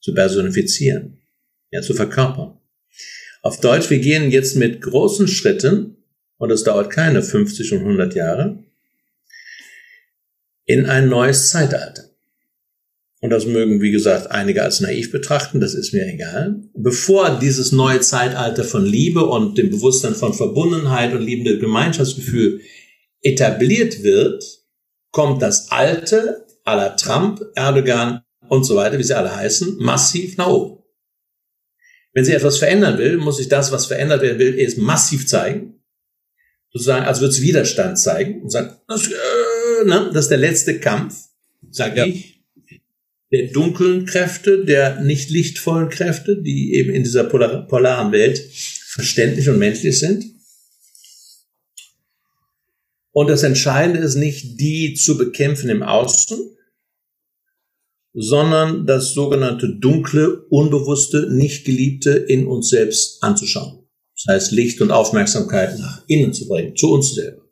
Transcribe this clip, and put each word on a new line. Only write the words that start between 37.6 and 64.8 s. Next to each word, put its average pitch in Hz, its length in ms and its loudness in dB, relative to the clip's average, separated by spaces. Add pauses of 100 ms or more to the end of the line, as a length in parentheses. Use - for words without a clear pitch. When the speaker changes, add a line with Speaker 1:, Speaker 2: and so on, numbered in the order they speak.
Speaker 1:
zeigen 98 440 -2
und - 80 -12
sagen, 117 240 -6 (140)
das, 220 180 -4
äh, 226 800 -2
ne, 185 280 2
das 156 120 2
ist 135 60 0
der 147 80 4
letzte 127 420 0
Kampf, - 480 -4 (420)
sag 110 260 -6
Speaker 2:
Ja. 123 100 2
Speaker 1:
ich, - 360 -10 (880)
der 131 220 -2
dunklen 180 540 0
Kräfte, 190 580 2
der 139 380 2
nicht 143 280 0
lichtvollen 165 580 0
Kräfte, 180 540 -2
die 139 320 -2
eben 135 160 2
in 131 140 0
dieser 120 200 2
polar-, 117 440 0
polaren 123 420 2
Welt 107 300 4 (480)
verständlich 135 600 0
und 110 120 4
menschlich 107 400 0
sind. 185 240 0 (3000)
Und 147 160 2
das 143 160 2
Entscheidende 147 560 2
ist 139 160 -2
nicht, 135 440 -4
die 156 340 -2
zu 156 220 0
bekämpfen 135 540 -2
im 104 140 0
Außen, 120 540 2 (1700)
sondern 156 720 2
das 135 280 0
sogenannte 135 540 0 (100)
dunkle, 151 720 2
unbewusste, 147 840 0
nicht 135 340 0
geliebte 135 460 0
in 131 380 2
uns 117 220 -2
selbst - 520 0
anzuschauen. - 640 -4 (300)
Das - 180 0
heißt, 98 180 -2
Licht 117 280 0